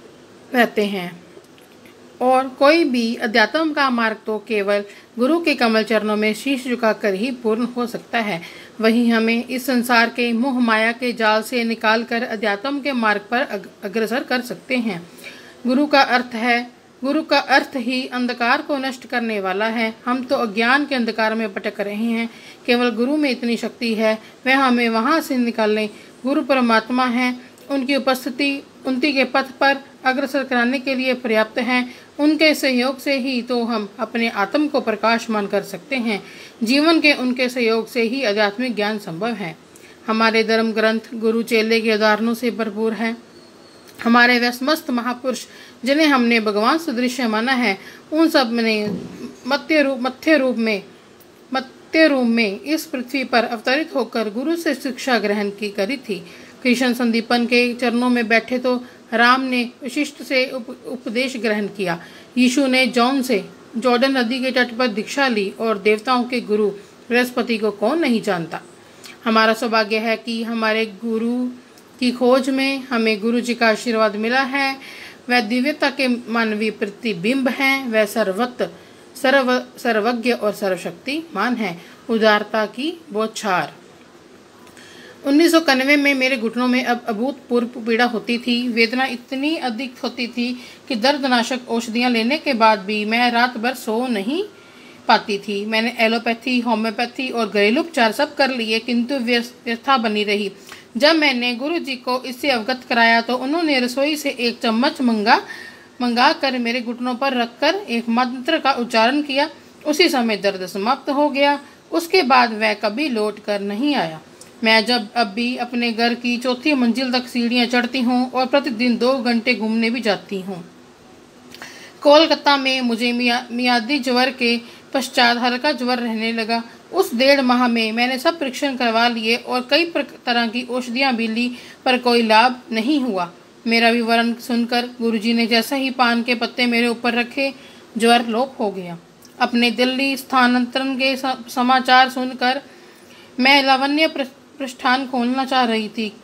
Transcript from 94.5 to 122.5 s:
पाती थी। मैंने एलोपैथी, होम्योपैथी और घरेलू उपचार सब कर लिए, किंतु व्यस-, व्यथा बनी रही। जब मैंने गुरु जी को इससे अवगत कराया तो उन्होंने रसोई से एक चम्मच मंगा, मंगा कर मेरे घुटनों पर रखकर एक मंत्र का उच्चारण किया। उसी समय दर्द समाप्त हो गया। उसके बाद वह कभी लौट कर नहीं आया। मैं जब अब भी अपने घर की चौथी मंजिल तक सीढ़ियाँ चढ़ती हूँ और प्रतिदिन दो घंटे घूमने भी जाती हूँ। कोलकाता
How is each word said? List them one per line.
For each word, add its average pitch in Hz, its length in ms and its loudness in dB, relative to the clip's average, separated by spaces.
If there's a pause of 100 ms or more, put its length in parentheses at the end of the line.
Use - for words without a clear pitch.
पाती 208 300 2
थी। 202 280 -6
मैंने 220 340 -2
एलोपैथी, 233 600 0
होम्योपैथी 233 720 -2
और 233 200 -2
घरेलू 208 320 2
उपचार 240 300 0
सब 196 240 -2
कर 269 140 2
लिए, 226 300 -2
किंतु 240 360 -2
व्यस-, 240 500 -2
व्यथा 240 320 0
बनी 214 260 0
रही। 202 280 -2 (460)
जब 294 180 6
मैंने 247 400 0
गुरु 302 240 -4
जी 262 160 -6
को 254 280 -4
इससे 262 260 -4
अवगत 254 400 -2
कराया 233 320 4
तो 240 160 -2
उन्होंने 285 420 0
रसोई 277 360 0
से 285 140 -4
एक 240 300 -4
चम्मच 262 420 0
मंगा, 233 400 2 (600)
मंगा 247 320 2
कर 269 240 -2
मेरे 240 240 -2
घुटनों 240 340 -4
पर 262 180 0
रखकर 247 420 0
एक 240 340 -4
मंत्र 247 480 0
का 269 140 2
उच्चारण 240 500 2
किया। 285 280 0 (360)
उसी 302 240 4
समय 233 280 0
दर्द 190 280 -2
समाप्त 220 440 -4
हो 294 200 2
गया। 277 300 2 (320)
उसके 339 320 2
बाद 247 300 4
वह 214 200 0
कभी 220 360 -2
लौट 214 300 -2
कर 202 220 -4
नहीं 214 340 -2
आया। 165 260 -4 (420)
मैं 220 220 4
जब 226 280 -2
अब 233 140 0
भी 240 300 -4
अपने 240 340 -4
घर 233 220 0
की 240 240 -2
चौथी 254 360 0
मंजिल 247 380 0
तक 247 160 -2
सीढ़ियाँ 240 380 0
चढ़ती 240 360 0
हूँ 247 300 0
और 254 140 0
प्रतिदिन 247 520 0
दो 254 200 2
घंटे 240 380 0
घूमने 220 340 0
भी 240 120 -4
जाती 196 400 -2
हूँ। 180 240 -10 (1400)
कोलकाता 294 560 6